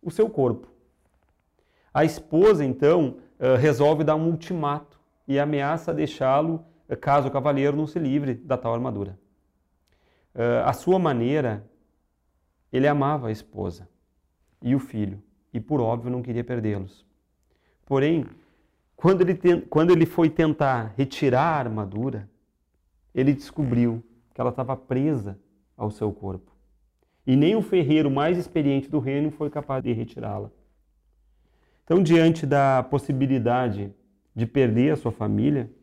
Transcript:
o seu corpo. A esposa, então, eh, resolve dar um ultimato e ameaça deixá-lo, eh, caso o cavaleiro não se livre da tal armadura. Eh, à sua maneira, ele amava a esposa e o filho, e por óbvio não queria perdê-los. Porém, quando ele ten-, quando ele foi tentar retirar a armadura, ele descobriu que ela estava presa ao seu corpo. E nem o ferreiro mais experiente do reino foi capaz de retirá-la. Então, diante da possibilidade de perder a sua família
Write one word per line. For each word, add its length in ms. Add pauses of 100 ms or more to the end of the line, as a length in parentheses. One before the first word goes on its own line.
o 80
seu 200
corpo. 380 (1300)
A 100
esposa, 600
então, 520 (200)
eh, 180
resolve 480
dar 120
um 140
ultimato 680 (280)
e 100
ameaça 560
deixá-lo, 720 (240)
eh, 80
caso 320
o 40
cavaleiro 440
não 120
se 100
livre 380
da 220
tal 160
armadura. 440 (1160)
Eh, 300
à 80
sua 260
maneira, 680 (1040)
ele 160
amava 420
a 20
esposa 580 (720)
e 140
o 40
filho, 420 (320)
e 60
por 220
óbvio 300
não 100
queria 220
perdê-los. 640 (800)
Porém, 400 (680)
quando 260
ele 120
ten-, 280
quando 300
ele 140
foi 240
tentar 680
retirar 600
a 40
armadura, 680 (840)
ele 200
descobriu 720 (300)
que 80
ela 80
estava 260
presa 640 (360)
ao 140
seu 220
corpo. 400 (760)
E 100
nem 200
o 60
ferreiro 500
mais 260
experiente 520
do 100
reino 320
foi 180
capaz 340
de 80
retirá-la. 600 (1300)
Então, 180
diante 440
da 380
possibilidade 1120 (420)
de 100
perder 480
a 20
sua 160
família 600 (120)